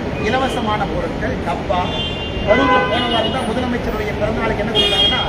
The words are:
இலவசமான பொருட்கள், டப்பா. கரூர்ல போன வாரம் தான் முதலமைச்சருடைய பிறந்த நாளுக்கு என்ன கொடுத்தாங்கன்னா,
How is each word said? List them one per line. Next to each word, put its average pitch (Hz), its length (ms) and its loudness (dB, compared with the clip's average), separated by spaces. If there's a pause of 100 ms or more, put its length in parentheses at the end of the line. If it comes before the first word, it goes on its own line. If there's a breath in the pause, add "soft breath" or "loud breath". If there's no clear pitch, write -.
(280)
இலவசமான 233 540 0 (120)
பொருட்கள், 175 420 -2 (120)
டப்பா. 180 340 0 (680)
கரூர்ல 254 300 4 (140)
போன 240 120 0 (120)
வாரம் 220 200 0
தான் 254 140 -2
முதலமைச்சருடைய 226 600 -2 (100)
பிறந்த - 220 0
நாளுக்கு 226 200 0
என்ன - 140 -2
கொடுத்தாங்கன்னா, 403 520 4